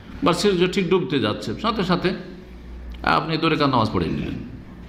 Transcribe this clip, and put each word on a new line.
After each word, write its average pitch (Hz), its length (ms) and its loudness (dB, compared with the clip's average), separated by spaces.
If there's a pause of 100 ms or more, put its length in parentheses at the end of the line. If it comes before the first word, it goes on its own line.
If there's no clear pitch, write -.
(240)
বা 175 80 6
সূর্য 180 400 4
ঠিক 190 160 0
ডুবতে 160 320 2
যাচ্ছে, 107 400 -2
সাথে 220 240 0
সাথে 180 280 2 (880)
আপনি 160 340 2
দূরে 156 200 2
কার 143 120 2
নামাজ 113 240 4
পড়ে 87 140 2
নিলেন, 73 280 -4 (540)